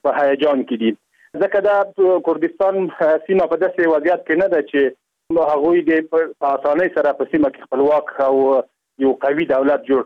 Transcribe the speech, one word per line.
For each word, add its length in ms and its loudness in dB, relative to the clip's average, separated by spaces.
په 60 2
هیجان 480 0
کې 140 -4
دي. 100 0
ځکه 260 0
دا 100 2
کردستان، 480 -2
آه، 380 0
سیمه 240 2
په 120 -2
داسې 300 0
وضعیت 340 0
کې 140 0
نه 120 2
ده 80 0
چې 200 -2
هغوی 300 2
د 100 0
په، 100 0
په 160 -2
اسانۍ 400 0
سره 240 0
په 120 -2
سیمه 180 2
کې 180 -18
خپلواک 400 0
او 360 2
یو 120 2
قوي 200 0
دولت 440 0
جوړ 160 2